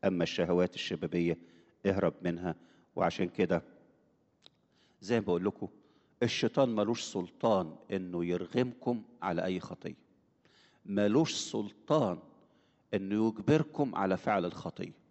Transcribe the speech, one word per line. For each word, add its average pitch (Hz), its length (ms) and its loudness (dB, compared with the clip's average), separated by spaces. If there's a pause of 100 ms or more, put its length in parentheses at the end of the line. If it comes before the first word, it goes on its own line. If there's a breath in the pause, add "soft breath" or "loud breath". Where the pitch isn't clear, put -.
أما 92 180 2
الشهوات 87 520 2
الشبابية 85 640 -2 (480 loud breath)
اهرب 95 360 2
منها. 85 320 -4 (420 soft breath)
وعشان 87 320 0
كده 87 340 0 (1400 soft breath)
زي 110 200 0
ما 95 60 -4
بقول 90 180 2
لكم، 101 240 -4 (540 soft breath)
الشيطان 123 520 2
ملوش 107 280 0
سلطان 92 760 0 (140)
إنه 90 340 -2
يرغمكم 113 760 -2 (200)
على 87 220 0
أي 92 160 -2
خطية، - 360 -12 (920 soft breath)
ملوش 104 480 2
سلطان 107 840 -2 (760 soft breath)
إنه 104 340 0
يجبركم 131 680 0
على 95 220 0
فعل 92 280 0
الخطية. 82 480 -8 (180)